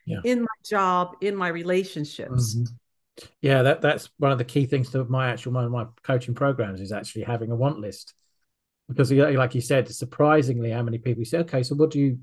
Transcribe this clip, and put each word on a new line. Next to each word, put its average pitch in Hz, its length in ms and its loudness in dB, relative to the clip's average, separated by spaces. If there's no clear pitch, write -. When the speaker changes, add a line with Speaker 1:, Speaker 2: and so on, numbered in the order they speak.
Speaker 1:
Yeah. - 180 -6
Speaker 2:
in 240 200 2
my 220 140 -4
job, 180 540 0
in 202 120 -2
my 185 140 -2
relationships. 160 1080 -2
Speaker 1:
Mm-hmm. - 680 -8
Yeah, 135 220 4
that, 135 180 4
that's 151 380 0
one 139 140 2
of 127 60 0
the 127 60 -2
key 135 220 0
things 131 240 -2
to 131 140 -2
my 127 260 0
actual, 120 220 -6
one 127 120 0
of 117 60 -2
my 120 160 -4
coaching 123 320 -2
programs 117 480 -2
is 98 100 -10
actually 104 300 -8
having 113 280 -4
a 117 60 -2
want 135 220 0
list. 104 340 -12
Because, 131 240 2
yeah, 135 200 6
like 131 240 2
you 127 80 0
said, 131 260 2
surprisingly, 131 840 2
how 117 120 -4
many 117 160 -4
people 117 260 -2
say, 160 140 -2
"Okay, 151 240 0
so 131 120 -4
what 151 160 4
do 143 80 -2
you, 135 240 2